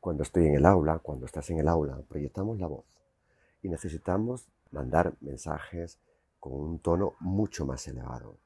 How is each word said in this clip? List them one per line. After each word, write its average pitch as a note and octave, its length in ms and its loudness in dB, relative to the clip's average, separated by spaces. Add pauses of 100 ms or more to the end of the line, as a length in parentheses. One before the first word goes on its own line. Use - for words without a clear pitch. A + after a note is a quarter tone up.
Cuando D#2+ 220 -2
estoy E2 240 4
en D2+ 80 6
el C#2+ 120 6
aula, E2 320 6
cuando - 280 -8
estás - 240 -10
en E2+ 80 -2
el D2+ 100 2
aula, D2+ 400 2
proyectamos G2 500 -6
la F#2 80 -4
voz C#2+ 180 -8 (800)
y - 60 -8
necesitamos F#2 800 -4 (220)
mandar D2 500 0
mensajes D#2 800 -8 (400)
con - 140 -14
un D2 260 -6
tono E2+ 420 0
mucho F#2+ 460 -2
más C2 220 -6
elevado. B1 580 -12